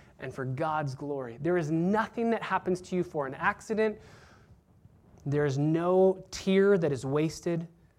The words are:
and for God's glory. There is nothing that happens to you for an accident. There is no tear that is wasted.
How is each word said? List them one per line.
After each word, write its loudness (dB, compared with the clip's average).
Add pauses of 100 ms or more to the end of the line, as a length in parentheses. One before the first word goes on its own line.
(200)
and -10
for -6
God's -2
glory. -8
There 2
is 0
nothing 0
that 0
happens -2
to -6
you 2
for -4
an -8
accident. -2 (1300)
There 0
is 0
no 2
tear 4
that 2
is -4
wasted. -2 (320)